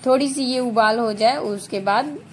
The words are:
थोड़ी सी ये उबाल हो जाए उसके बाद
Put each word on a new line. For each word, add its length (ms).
थोड़ी 220
सी 160
ये 160
उबाल 380
हो 160
जाए 240
उसके 420
बाद 360